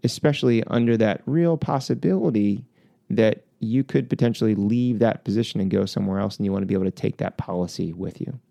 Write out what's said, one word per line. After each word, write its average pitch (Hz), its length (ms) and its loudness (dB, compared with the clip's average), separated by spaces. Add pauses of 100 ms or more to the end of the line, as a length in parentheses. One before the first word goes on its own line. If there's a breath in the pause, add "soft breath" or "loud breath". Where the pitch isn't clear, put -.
especially 123 600 2
under 117 320 2
that 107 300 2
real 165 300 2
possibility 127 1080 0 (440 soft breath)
that 110 340 2 (160)
you 120 240 0
could - 260 -2
potentially 113 460 2
leave 113 440 0
that 110 240 2
position 107 380 -2
and 95 100 0
go 98 140 2
somewhere 98 340 -2
else, 98 180 -4
and 104 80 -2
you 98 60 0
want 98 100 -2
to 95 60 -4
be 101 60 0
able 92 100 0
to 92 80 0
take - 260 -4
that - 200 -6
policy 87 560 -4
with 92 260 -10
you. - 180 -8 (140)